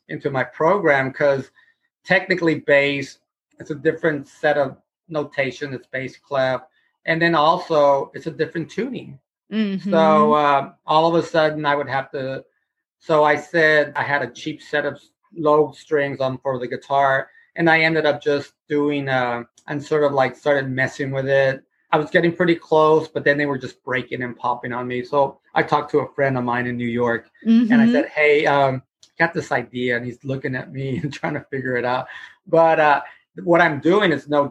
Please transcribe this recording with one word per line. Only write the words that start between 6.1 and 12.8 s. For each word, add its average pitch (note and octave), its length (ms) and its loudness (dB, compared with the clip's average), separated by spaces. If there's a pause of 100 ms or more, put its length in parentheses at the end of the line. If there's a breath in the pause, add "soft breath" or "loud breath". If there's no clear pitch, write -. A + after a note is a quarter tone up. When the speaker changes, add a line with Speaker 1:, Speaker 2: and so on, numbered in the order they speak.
Speaker 1:
clef, C3 440 -2 (440)
and E3 160 -2
then E3+ 140 2
also D3+ 760 2
it's C#3 140 -14
a D#3+ 40 -6
different D3+ 400 -6
tuning. F3+ 480 -8 (320)
Speaker 2:
Mm-hmm. G3+ 400 -4
Speaker 1:
So, D#3 420 4
uh, C#3+ 400 0 (120)
all D#3+ 220 2
of E3+ 80 0
a D#3+ 100 2
sudden D3+ 400 0
I C#3+ 100 0
would C#3 140 -4
have C3 220 -6
to, C3+ 340 -8 (540)